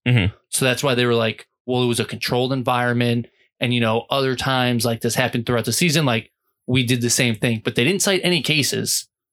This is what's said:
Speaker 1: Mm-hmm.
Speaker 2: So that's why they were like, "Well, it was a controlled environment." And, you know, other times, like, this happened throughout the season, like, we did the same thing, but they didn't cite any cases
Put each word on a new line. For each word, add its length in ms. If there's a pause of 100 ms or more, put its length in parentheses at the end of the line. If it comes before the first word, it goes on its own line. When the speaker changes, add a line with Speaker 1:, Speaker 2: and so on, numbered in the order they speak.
Speaker 1:
Mm-hmm. 260 (160)
Speaker 2:
So 160
that's 180
why 120
they 100
were 80
like, 340 (180)
"Well, 180
it 40
was 140
a 40
controlled 460
environment." 760 (340)
And, 120
you 60
know, 300
other 260
times, 500
like, 160
this 140
happened 300
throughout 200
the 60
season, 340
like, 260 (360)
we 180
did 160
the 80
same 260
thing, 280
but 120
they 100
didn't 160
cite 220
any 180
cases 640 (260)